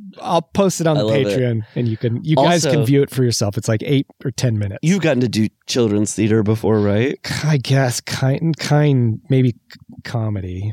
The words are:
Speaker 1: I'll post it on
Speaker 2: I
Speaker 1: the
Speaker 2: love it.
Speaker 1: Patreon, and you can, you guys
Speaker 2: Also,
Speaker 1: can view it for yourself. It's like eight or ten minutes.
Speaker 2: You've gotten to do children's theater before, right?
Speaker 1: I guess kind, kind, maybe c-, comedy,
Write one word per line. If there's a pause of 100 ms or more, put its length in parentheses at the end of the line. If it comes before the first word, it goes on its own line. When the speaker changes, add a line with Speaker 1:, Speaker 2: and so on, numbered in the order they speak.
(200)
Speaker 1:
I'll
post
it
on
Speaker 2:
I
Speaker 1:
the
Speaker 2:
love
it.
Speaker 1:
Patreon, (120)
and
you
can,
you
guys
Speaker 2:
Also,
Speaker 1:
can
view
it
for
yourself.
It's
like
eight (160)
or
ten
minutes.
Speaker 2:
You've
gotten
to
do (180)
children's
theater
before,
right? (260)
Speaker 1:
I
guess
kind,
kind, (100)
maybe
c-, (480)
comedy,